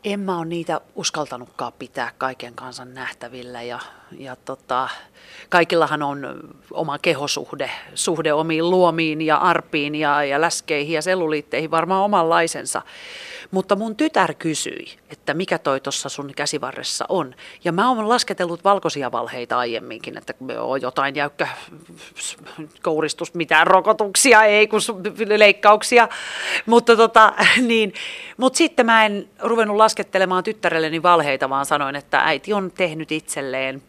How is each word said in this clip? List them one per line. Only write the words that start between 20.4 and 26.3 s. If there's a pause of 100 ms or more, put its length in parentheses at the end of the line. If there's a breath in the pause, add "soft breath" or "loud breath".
on
jotain
jäykkä (1400 loud breath)
kouristus,
mitään
rokotuksia,
ei
kun
su-,
leikkauksia. (580 loud breath)